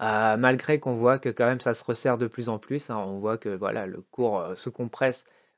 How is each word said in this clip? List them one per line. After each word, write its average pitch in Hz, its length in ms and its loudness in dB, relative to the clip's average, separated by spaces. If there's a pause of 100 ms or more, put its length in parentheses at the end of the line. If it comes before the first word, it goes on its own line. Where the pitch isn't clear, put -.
Euh, 110 340 2
malgré 127 460 2
qu'on 127 140 -2
voit 120 220 4
que 131 120 -2
quand 117 160 2
même 123 160 2
ça 120 120 2
se - 120 -8
resserre 120 320 0
de 117 100 0
plus 117 220 -6
en 110 80 -2
plus, 143 320 -6
hein. 117 80 -6
On 98 220 -6
voit 107 180 -2
que, 110 100 -8
voilà, 101 380 -4
le 92 160 -10 (100)
cours, 107 280 0
euh, 90 160 -6
se - 140 -6
compresse 123 560 -4 (320)